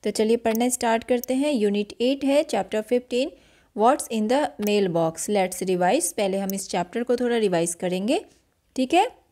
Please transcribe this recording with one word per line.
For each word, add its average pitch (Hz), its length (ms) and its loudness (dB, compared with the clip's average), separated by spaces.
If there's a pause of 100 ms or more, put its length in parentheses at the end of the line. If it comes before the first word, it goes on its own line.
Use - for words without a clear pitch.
तो 214 60 -2
चलिए 220 280 2
पढ़ना 226 320 0
स्टार्ट 226 340 0
करते 247 300 -2
हैं। 285 180 0
यूनिट 208 480 0
एट 277 240 0
है, 277 200 4
चैप्टर 214 380 -2
फ़िफ़्टीन, 247 480 -2 (460)
What's 247 360 2
in 214 160 -2
the 277 180 2 (160)
Mailbox। 180 680 0
Let's 190 340 0
revise। 185 480 0
पहले 196 260 -2
हम 196 160 -4
इस 196 160 -8
चैप्टर 208 320 -4
को 240 140 0
थोड़ा 240 220 0
रिवाइज 175 360 0
करेंगे, 190 500 -2 (520)
ठीक 262 180 0
है। 415 140 4 (240)